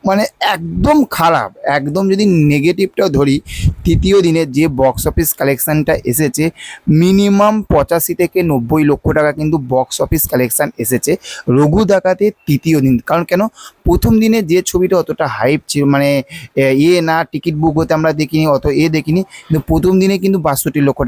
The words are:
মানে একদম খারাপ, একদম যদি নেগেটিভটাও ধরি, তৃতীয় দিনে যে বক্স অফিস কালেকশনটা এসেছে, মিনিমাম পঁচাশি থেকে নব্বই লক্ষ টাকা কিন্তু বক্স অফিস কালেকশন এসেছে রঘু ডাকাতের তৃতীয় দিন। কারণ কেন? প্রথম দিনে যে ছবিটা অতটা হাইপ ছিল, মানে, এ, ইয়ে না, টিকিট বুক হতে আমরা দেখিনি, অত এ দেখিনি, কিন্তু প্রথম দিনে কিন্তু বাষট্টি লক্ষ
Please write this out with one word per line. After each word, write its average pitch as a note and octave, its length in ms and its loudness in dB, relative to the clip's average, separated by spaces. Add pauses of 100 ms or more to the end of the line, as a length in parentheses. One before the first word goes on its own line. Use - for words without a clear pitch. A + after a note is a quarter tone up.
মানে G3+ 140 0 (320)
একদম F3 420 0 (200)
খারাপ, D#3 340 0 (280)
একদম D3 340 -2
যদি G3+ 120 0 (280)
নেগেটিভটাও F3+ 560 0 (100)
ধরি, C#3+ 180 2 (480)
তৃতীয় F#3+ 320 2 (100)
দিনে E3 160 2 (140)
যে D3+ 80 2 (160)
বক্স C3 300 0
অফিস D#3+ 180 -2 (100)
কালেকশনটা D3+ 560 0 (160)
এসেছে, D3 340 -2 (560)
মিনিমাম G3+ 540 2 (180)
পঁচাশি D#3+ 480 0
থেকে F3+ 180 0 (120)
নব্বই C#3 400 0
লক্ষ C#3 160 -2 (120)
টাকা D3+ 140 2
কিন্তু D3+ 240 -2 (160)
বক্স B2+ 320 -2
অফিস - 260 -2
কালেকশন B2+ 380 -2 (140)
এসেছে B2 300 -2 (360)
রঘু D3+ 360 2
ডাকাতের F#3 480 0 (120)
তৃতীয় D#3 360 0
দিন। C3 140 2 (120)
কারণ E3 240 0
কেন? F#3 120 0 (420)
প্রথম F3+ 280 2 (100)
দিনে A3 160 2 (120)
যে F3 80 4 (120)
ছবিটা F#3 320 0
অতটা D#3 240 -4 (100)
হাইপ C3 240 0 (100)
ছিল, C#3+ 120 -2 (120)
মানে, C#3+ 140 2 (540)
এ, - 20 2 (180)
ইয়ে F3 160 4 (100)
না, D#3+ 80 0 (160)
টিকিট D#3 300 -6
বুক D#3+ 160 0
হতে E3 160 -2
আমরা D#3 180 0
দেখিনি, D#3 320 -2 (120)
অত - 80 -4 (180)
এ - 60 2
দেখিনি, D#3 320 0 (240)
কিন্তু D#3 240 0
প্রথম D#3+ 320 2
দিনে G3 140 2 (100)
কিন্তু F#3+ 220 2
বাষট্টি D3 340 -2
লক্ষ C#3 280 0